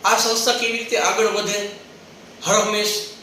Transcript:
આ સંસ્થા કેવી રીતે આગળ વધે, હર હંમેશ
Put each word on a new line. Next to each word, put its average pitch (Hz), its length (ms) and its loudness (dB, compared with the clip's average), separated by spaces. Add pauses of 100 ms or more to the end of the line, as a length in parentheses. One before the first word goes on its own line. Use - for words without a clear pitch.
આ 214 140 4
સંસ્થા 233 420 0
કેવી 233 180 -2
રીતે 226 200 -2
આગળ 208 320 2
વધે, 202 300 -2 (800)
હર 196 160 2
હંમેશ 208 380 0 (280)